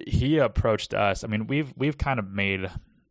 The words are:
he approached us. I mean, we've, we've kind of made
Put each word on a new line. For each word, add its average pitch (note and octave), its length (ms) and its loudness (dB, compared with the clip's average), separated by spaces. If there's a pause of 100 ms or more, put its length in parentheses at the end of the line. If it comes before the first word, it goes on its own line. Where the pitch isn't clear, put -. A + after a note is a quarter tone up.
he C3+ 300 2
approached A2+ 560 2
us. G2+ 320 0
I - 20 -6
mean, G#2+ 200 -2
we've, C#3 280 -2
we've C#3+ 220 -2
kind C3 220 0
of G2 100 -6
made G2 400 -2 (420)